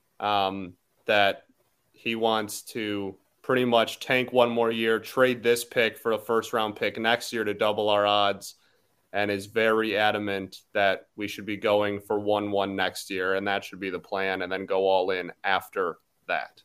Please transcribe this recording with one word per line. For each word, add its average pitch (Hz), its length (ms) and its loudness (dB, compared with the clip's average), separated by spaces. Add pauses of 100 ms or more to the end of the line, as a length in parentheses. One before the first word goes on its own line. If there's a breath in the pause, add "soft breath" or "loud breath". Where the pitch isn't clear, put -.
(180)
um, 98 560 -2 (320)
that 101 380 2 (480)
he 117 220 -6
wants 110 480 0
to 101 540 -6 (260)
pretty 127 220 0
much 117 360 2
tank 127 320 0
one 120 180 6
more 117 200 2
year, 113 280 0
trade 123 440 0
this 117 220 2
pick 110 320 0
for 113 160 -2
a 107 60 0
first 113 340 -2
round 107 240 0
pick 107 220 -4
next 113 340 0
year 113 120 -2
to 104 100 -2
double 107 340 0
our 104 180 4
odds, 101 500 0 (560)
and 101 160 0
is 98 180 -4
very 110 500 2
adamant 104 640 -2 (120)
that 98 440 0
we 104 100 -6
should 98 200 -10
be 104 100 -6
going 104 440 2
for 104 200 -2
one 104 320 0
one 98 240 -2
next 92 340 -4
year, 95 240 -2
and 98 140 -2
that 98 160 -2
should 92 160 -14
be 95 100 -6
the 87 80 -6
plan, 95 440 -4
and 92 100 -6
then 95 140 -6
go 95 200 0
all 95 240 2
in 90 220 -4 (100)
after 92 560 -2 (300)
that. 78 360 -6